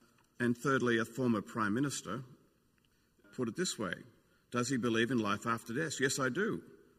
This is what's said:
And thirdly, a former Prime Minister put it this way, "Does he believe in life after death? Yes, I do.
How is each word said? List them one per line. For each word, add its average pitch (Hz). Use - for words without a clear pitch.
And 120
thirdly, 123
a 113
former 117
Prime 107
Minister 127
put 123
it 107
this 185
way, 95
"Does 123
he 135
believe 117
in 123
life 104
after 113
death? 143
Yes, 131
I 131
do. 156